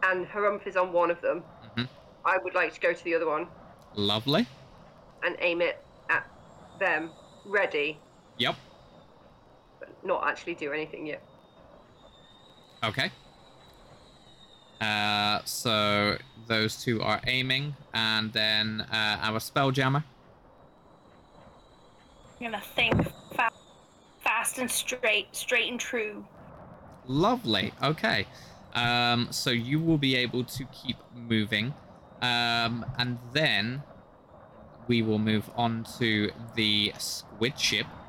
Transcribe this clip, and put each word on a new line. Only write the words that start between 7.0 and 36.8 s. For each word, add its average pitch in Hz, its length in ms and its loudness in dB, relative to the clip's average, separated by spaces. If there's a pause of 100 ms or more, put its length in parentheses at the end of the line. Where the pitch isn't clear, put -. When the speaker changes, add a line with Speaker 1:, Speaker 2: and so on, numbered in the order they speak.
Speaker 1:
Ready. 170 540 0 (380)
Speaker 2:
Yep. 135 180 0 (1200)
Speaker 1:
But - 100 -16 (160)
not 185 220 -2
actually 147 280 -6
do 151 160 -6
anything 156 340 -8
yet. 147 160 -10 (1600)
Speaker 2:
Okay. 131 280 -2 (1700)
Uh, 104 640 2
so 104 720 2 (300)
those 110 360 0
two 113 180 0
are 107 260 0
aiming, 131 460 0 (200)
and 110 400 0
then, 107 480 0 (100)
uh, 107 300 0
our 110 180 0
Spelljammer. 135 640 2 (2500)
Speaker 3:
I'm 233 100 -6
gonna 202 100 -6
think - 320 2 (400)
fa-, 233 180 2 (680)
fast - 380 -2
and 247 120 -2
straight, 220 640 0
straight - 380 0
and 240 80 -6
true. 214 460 -6 (840)
Speaker 2:
Lovely. 131 720 2
Okay. 143 440 0 (480)
Um, 120 580 2
so - 200 -2
you 120 280 0
will 165 200 4
be 135 180 4
able 123 260 0
to 131 220 -8
keep - 320 -10 (180)
moving. 113 580 0 (480)
Um, 117 640 2 (120)
and 123 200 -2 (140)
then 127 520 2 (1040)
we 120 140 6
will 110 180 4
move 107 360 2
on 113 300 0 (140)
to 107 320 2 (240)
the 107 420 2